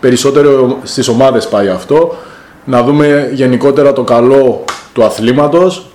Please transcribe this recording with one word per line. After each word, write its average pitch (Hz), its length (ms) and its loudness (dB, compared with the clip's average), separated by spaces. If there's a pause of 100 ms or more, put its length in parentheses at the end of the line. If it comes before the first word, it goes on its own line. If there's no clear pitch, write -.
περισσότερο 135 800 2
στις - 260 -6
ομάδες 120 400 0
πάει 101 200 -2
αυτό, 143 480 -2 (480)
να 123 180 0
δούμε 143 500 0
γενικότερα 135 600 0
το 131 100 -2
καλό 123 640 2 (280)
του 117 120 0
αθλήματος 147 920 -2